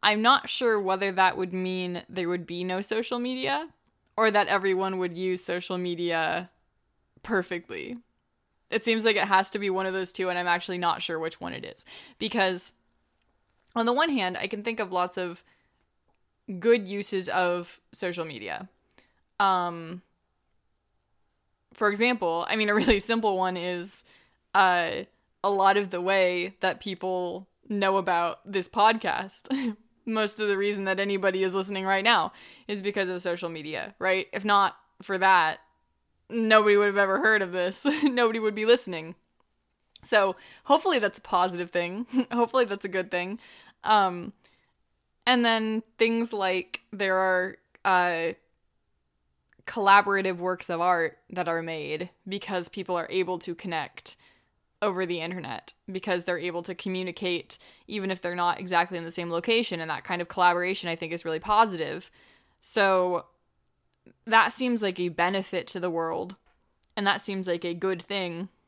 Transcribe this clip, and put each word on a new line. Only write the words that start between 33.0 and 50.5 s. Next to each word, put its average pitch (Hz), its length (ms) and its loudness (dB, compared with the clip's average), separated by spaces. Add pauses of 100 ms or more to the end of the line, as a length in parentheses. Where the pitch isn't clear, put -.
of 180 140 -6
social 175 260 -4
media, 156 500 -8
right? 190 340 0
If 196 120 -6
not 202 320 4 (260)
for 196 160 -6
that, 180 400 4 (720)
nobody 220 460 6
would 208 100 6
have 202 120 0
ever 196 200 4
heard 220 240 4
of 180 100 -4
this. 185 320 -2
<laughs> 302 180 0
Nobody 240 360 2
would 214 160 -2
be 214 120 -2
listening. 180 480 2 (880)
So 196 340 2 (280)
hopefully 311 340 4
that's 208 200 -2
a - 40 -20
positive 180 480 0
thing. 180 360 -4 (120)
<laughs> 247 140 -2
Hopefully 240 340 2
that's 202 180 -8
a - 40 -4
good 185 220 -4
thing. 185 280 -4 (440)
Um, 190 500 2 (920)
and 247 180 4
then 220 380 2 (160)
things 226 360 2
like 190 480 -2 (100)
there 190 240 0
are, 185 400 2 (280)
uh, 175 480 2 (1300)
collaborative 196 720 4
works 180 300 -4